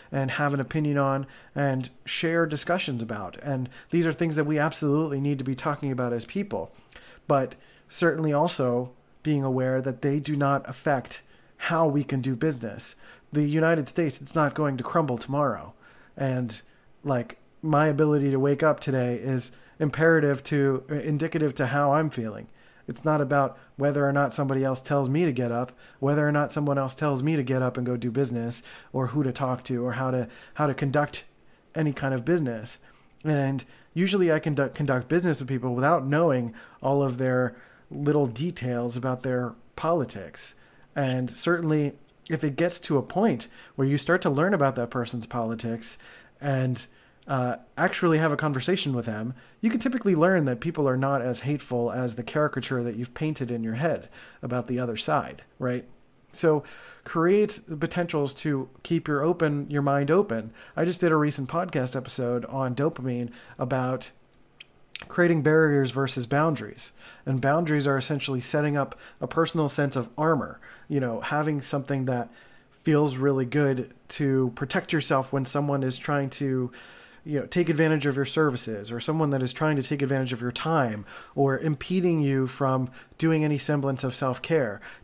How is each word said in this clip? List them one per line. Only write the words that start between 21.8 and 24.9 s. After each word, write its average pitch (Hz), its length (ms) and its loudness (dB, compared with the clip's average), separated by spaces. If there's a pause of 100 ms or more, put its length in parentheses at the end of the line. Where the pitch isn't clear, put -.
I'm 156 160 2
feeling. 110 380 -6 (400)
It's - 180 -10
not 151 160 2
about 135 360 0 (200)
whether 143 280 2
or 139 60 2
not 143 220 2
somebody 135 300 0
else 131 180 -2
tells 139 260 0